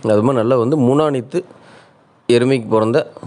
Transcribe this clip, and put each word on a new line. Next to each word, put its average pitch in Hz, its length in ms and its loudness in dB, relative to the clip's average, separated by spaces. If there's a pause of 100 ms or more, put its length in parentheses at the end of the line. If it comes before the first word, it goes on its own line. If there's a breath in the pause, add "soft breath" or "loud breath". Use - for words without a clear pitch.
(120)
அது 107 120 2
மாதிரி 131 160 0
நல்லா 123 160 0
வந்து 123 280 0
மூணாணித்து 139 540 -2 (880 loud breath)
எருமைக்கு 120 440 0
பிறந்த 110 260 2 (280)